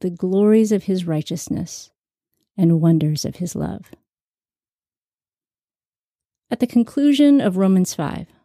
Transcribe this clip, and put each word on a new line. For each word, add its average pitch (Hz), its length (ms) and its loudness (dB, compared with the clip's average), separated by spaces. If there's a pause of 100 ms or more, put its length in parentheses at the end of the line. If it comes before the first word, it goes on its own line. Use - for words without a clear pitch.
the 185 100 -4
glories 208 640 2
of 196 120 -2
his 185 220 -4
righteousness - 840 -8 (640)
and 165 240 2
wonders 156 440 0
of - 120 -8
his 175 180 -10
love." - 380 -10 (2500)
At 233 80 -6
the 247 80 -2
conclusion 285 720 2
of 185 160 -2
Romans 190 380 2
five, 160 320 -8 (180)